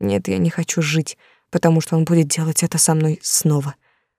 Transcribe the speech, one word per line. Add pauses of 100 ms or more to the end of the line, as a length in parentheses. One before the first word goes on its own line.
Нет,
я
не
хочу
жить, (340)
потому
что
он
будет
делать
это
со
мной
снова. (420)